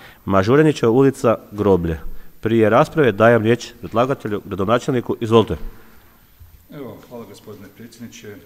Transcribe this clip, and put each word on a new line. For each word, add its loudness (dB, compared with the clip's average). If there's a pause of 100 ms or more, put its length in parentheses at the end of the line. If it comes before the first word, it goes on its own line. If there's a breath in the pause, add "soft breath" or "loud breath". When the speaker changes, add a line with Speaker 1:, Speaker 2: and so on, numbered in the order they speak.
(260 loud breath)
Speaker 1:
Mažuranićeva 2
ulica 2 (140)
Groblje. 0 (420 soft breath)
Prije 0
rasprave 2
dajem 2
riječ -2 (120)
predlagatelju, -4
gradonačelniku. -4
Izvolite. 2 (1120 soft breath)
Speaker 2:
Evo, -16 (120)
hvala -16
gospodine -20 (100)
predsjedniče. -20 (100)